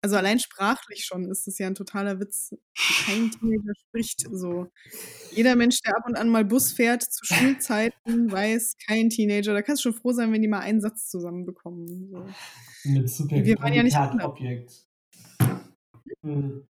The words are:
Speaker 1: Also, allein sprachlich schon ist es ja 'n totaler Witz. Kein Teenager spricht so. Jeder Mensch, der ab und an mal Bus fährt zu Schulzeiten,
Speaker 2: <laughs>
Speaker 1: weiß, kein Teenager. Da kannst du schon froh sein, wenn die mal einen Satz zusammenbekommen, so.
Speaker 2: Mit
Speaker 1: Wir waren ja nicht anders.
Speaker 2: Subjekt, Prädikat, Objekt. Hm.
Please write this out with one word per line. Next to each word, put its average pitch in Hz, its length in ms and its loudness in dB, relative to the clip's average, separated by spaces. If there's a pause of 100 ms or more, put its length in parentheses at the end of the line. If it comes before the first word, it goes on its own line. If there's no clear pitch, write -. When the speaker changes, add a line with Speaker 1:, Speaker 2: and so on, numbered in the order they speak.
Speaker 1:
Also, 202 160 2
allein 196 220 2
sprachlich 208 680 -4
schon 185 240 -6
ist - 180 -6
es 190 100 -10
ja 190 100 -2
'n 190 60 -2
totaler 196 460 -6
Witz. - 340 -8 (420)
Kein 220 340 0
Teenager 220 420 -2 (160)
spricht - 420 -4
so. 180 380 -6 (640)
Jeder 240 260 4
Mensch, 240 260 4
der 214 140 0
ab 233 100 -4
und 240 100 -2
an 220 140 2
mal 226 140 4
Bus 233 280 2
fährt 240 320 2
zu - 220 -8
Schulzeiten, 247 720 2 (100)
Speaker 2:
<laughs> 233 260 2
Speaker 1:
weiß, 220 440 0 (100)
kein 220 240 4
Teenager. 208 440 2
Da 202 80 2
kannst 285 220 -2
du 247 80 2
schon - 80 -8
froh 247 120 0
sein, 233 200 2
wenn 220 100 2
die 214 60 4
mal 202 120 0
einen 214 200 2
Satz 214 300 -6
zusammenbekommen, 175 1000 -10
so. 190 260 -16 (500)
Speaker 2:
Mit 135 220 2 (260)
Speaker 1:
Wir 214 260 6
waren - 140 0
ja 240 80 6
nicht 254 160 4 (120)
anders. 233 260 -2
Speaker 2:
Subjekt, 123 500 -10
Prädikat, - 0 -
Objekt. - 0 - (1400)
Hm. 143 480 -4